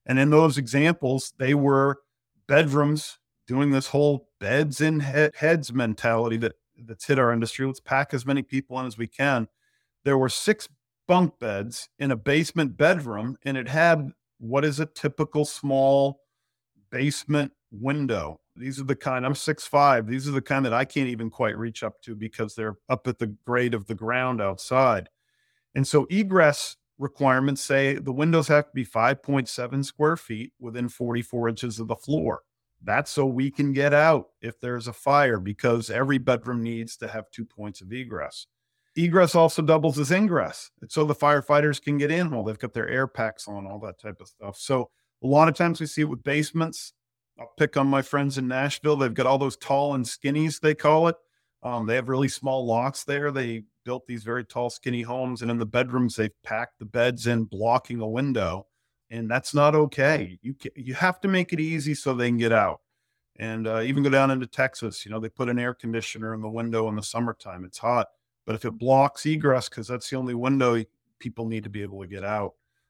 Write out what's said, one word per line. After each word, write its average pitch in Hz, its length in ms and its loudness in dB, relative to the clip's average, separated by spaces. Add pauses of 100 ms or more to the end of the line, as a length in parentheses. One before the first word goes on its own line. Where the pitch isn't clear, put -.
And 127 100 2
in 143 140 6
those 151 260 6
examples, 139 800 0
they 135 160 0
were 139 460 2 (480)
bedrooms 147 720 2 (260)
doing 139 240 0
this 135 200 0
whole 143 380 2 (120)
beds 139 420 0
in 156 200 2
he-, 143 340 2
heads 156 360 0
mentality 113 680 0
that, 113 160 -2 (300)
that's 113 220 -18
hit 135 140 2
our 120 120 6
industry. 117 360 -2
Let's 131 120 -6
pack 135 320 -2
as 127 140 -4
many 139 160 -2
people 131 380 -6
in 127 80 -6
as 110 100 -12
we 117 80 -6
can. 127 420 -2 (580)
There 139 120 4
were 131 100 2
six - 400 -2 (400)
bunk 180 320 4
beds 107 480 -6 (100)
in 139 140 -2
a 120 60 -2
basement 147 580 0
bedroom, 135 720 0
and 135 100 -4
it 123 140 -6
had 156 400 4 (280)
what 131 280 0
is 151 160 0
a 151 40 -2
typical 151 600 -2
small 139 720 2 (720)
basement 143 640 -2 (180)
window. 113 680 -4 (120)
These 131 280 -10
are - 20 -8
the 135 140 0
kind, 131 280 -2
I'm 143 80 0
six - 320 -4
five. 139 400 6
These 131 220 -4
are 143 60 -4
the 135 80 0
kind 135 240 0
that 113 80 0
I 127 100 2
can't 135 240 -2
even 117 220 -6
quite 110 280 -4
reach 113 260 -8
up - 180 -8
to 117 140 -14
because 110 380 -8
they're 107 220 -6 (140)
up 127 180 -2
at 123 100 -4
the 117 100 -4
grade 120 460 -2
of 104 140 -6
the 113 80 -8
ground 120 460 -2
outside. 104 680 0 (640)
And 135 140 0
so 143 220 4
egress 185 640 2 (240)
requirements 135 600 2
say 135 340 2
the 135 160 -8
windows 156 380 2
have 147 160 4
to - 80 -20
be 127 100 -2
five 123 400 0
point 135 240 0
seven 135 380 -6
square 156 320 0
feet 113 420 -12
within 120 300 -6
forty-four 120 580 -4
inches 113 320 -6
of 113 80 -8
the 117 80 -2
floor. 147 460 -4 (420)
That's 123 260 -2
so 143 160 0
we 135 260 -2
can 143 200 0
get 139 220 2
out 151 380 4 (100)
if 113 180 -12
there's 123 300 -8
a 113 40 -10
fire, 139 460 2
because 110 500 -2
every 135 280 0
bedroom 123 440 -2
needs 113 360 -8
to 113 100 -12
have 107 240 -12
two 113 140 -12
points 104 340 -14
of 95 140 -16
egress. 110 540 -10 (480)
Egress 170 380 4
also 165 300 4
doubles 151 340 4
as 143 140 0
ingress. 175 580 0 (140)
It's - 100 -16
so 156 100 2
the 147 120 0
firefighters 147 680 2
can 147 160 -2
get 147 140 0
in 170 180 0
while 117 140 -4
they've 107 160 -6
got 120 160 -8
their 113 120 -4
air 127 200 -2
packs 110 400 -6
on, 101 180 -12
all 101 140 -12
that 101 180 -14
type 104 240 -14
of 95 60 -20
stuff. 101 280 -14
So 127 360 -2 (320)
a - 20 -4
lot 151 220 6
of 156 80 2
times 170 240 0
we 156 80 -6
see - 140 -4
it 151 80 0
with 127 120 -8
basements. 151 720 -4 (460)
I'll 120 180 -18
pick 147 180 0
on 139 120 2
my 139 160 2
friends 139 340 -2
in 131 100 -4
Nashville. 143 480 -2
They've 131 160 0
got 123 140 0
all 135 140 4
those 135 180 -4
tall 143 380 -2
and 127 100 -2
skinnies, 147 540 -2
they 151 160 2
call 156 320 4
it. 165 80 0 (480)
Um, 120 240 -4
they 113 80 2
have 123 120 -2
really 131 200 0
small 131 400 -4
lots 120 360 -2
there. 143 280 -2
They 120 320 -6 (200)
built 127 220 -8
these 120 160 -10
very 117 240 -6
tall, 123 240 -4
skinny 123 320 -6
homes, 123 400 -6
and 120 80 -4
in 117 80 -2
the 117 80 -2
bedrooms, 123 500 0
they've 107 280 -2
packed 113 340 -8
the 107 80 -16
beds 120 400 0
in, 117 200 0
blocking 117 540 -2
a 110 80 -6
window. 110 600 -2 (420)
And 113 180 -8
that's 127 280 -2
not 147 180 6
okay. 139 720 2
You 131 100 -8
ca-, - 220 -14
you 131 180 -10
have 180 280 -2
to 202 60 -2
make 185 240 0
it 170 80 -4
easy 156 360 -2
so 135 180 -2
they 123 140 0
can 120 100 0
get 113 140 2
out. 101 300 2 (560)
And, 113 300 -8
uh, 113 140 -2
even 139 220 0
go 139 80 4
down 135 180 6
into 131 160 -2
Texas, 123 580 -4
you 101 60 -16
know, 110 100 -6
they 110 100 -8
put 120 200 -6
an 120 80 0
air 123 160 -2
conditioner 113 640 -8
in 110 60 -10
the 107 80 -10
window 113 400 -2
in 104 60 -4
the 107 60 -6
summertime. 104 640 -6
It's - 140 -18
hot. 117 300 0 (360)
But 110 100 -4
if 110 100 -8
it 117 60 -4
blocks 135 540 2
egress, 147 440 0
'cause 110 180 -12
that's 123 220 -10
the 135 80 -6
only 123 180 -4
window, 123 480 2 (340)
people 117 280 -10
need 113 180 -6
to 101 60 -12
be 104 120 -10
able 98 200 -12
to 95 60 -14
get 98 180 -12
out. 101 300 -4 (340)